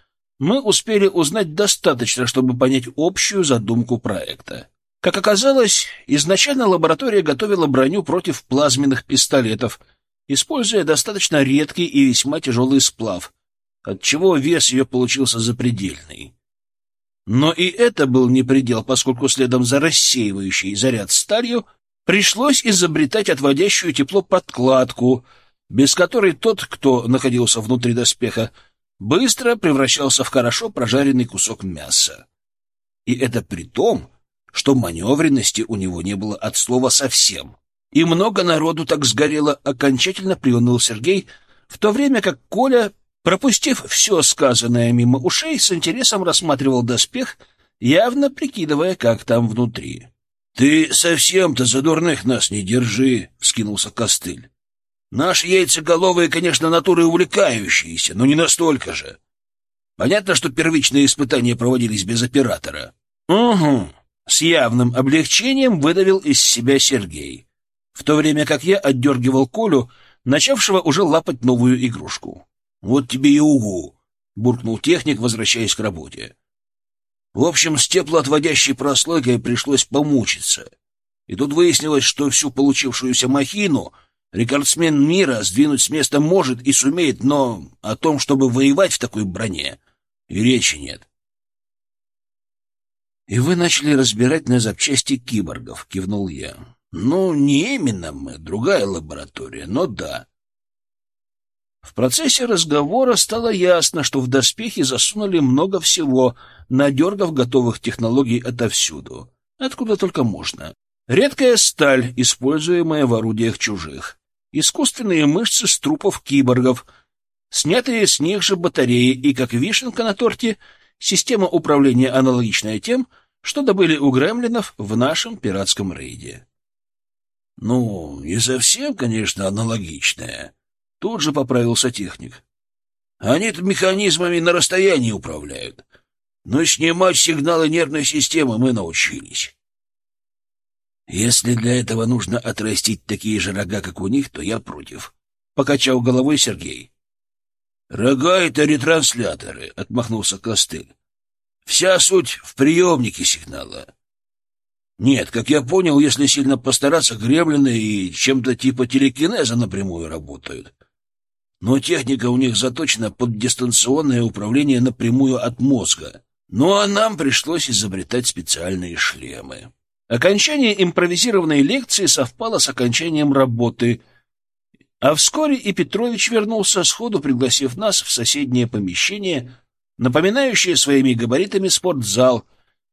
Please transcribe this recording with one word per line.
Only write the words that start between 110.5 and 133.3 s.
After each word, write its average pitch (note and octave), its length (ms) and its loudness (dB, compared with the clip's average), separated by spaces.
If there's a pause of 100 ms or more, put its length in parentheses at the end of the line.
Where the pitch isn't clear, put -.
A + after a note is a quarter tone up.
Редкая B3 500 4
сталь, C3 600 2
используемая D3+ 920 0
в A#2 80 0
орудиях A2+ 440 -2
чужих, D#2+ 600 -8 (360)
искусственные F3+ 720 0
мышцы G3+ 400 0
с - 120 0
трупов - 440 -2
киборгов, B2+ 640 2 (640)
снятые A3+ 560 0
с - 140 0
них F3+ 220 -2
же G3 140 0
батареи B2 560 2
и, C3 220 0
как B2 180 -4
вишенка A3 520 -4
на G#3+ 100 -2
торте, A3+ 440 -2 (400)
система - 480 0
управления, C#3 640 4
аналогичная B2 720 0
тем, B3 300 -2 (340)
что - 200 -4
добыли F#3+ 340 2
у C#3 140 2
гремлинов A3+ 680 0
в G#2+ 180 -6
нашем C#3+ 400 0
пиратском G2 560 -4
рейде. A#1+ 540 -16 (1120)
"Ну, G2 640 -4
не D#2+ 180 -6
совсем, C3 560 -2
конечно, A2 520 -4
аналогичная", G2+ 1080 -6 (440)
тут G#3 220 -6
же D3+ 120 -2
поправился B2 580 0
техник. - 520 -12 (760)
"Они-то E3+ 440 0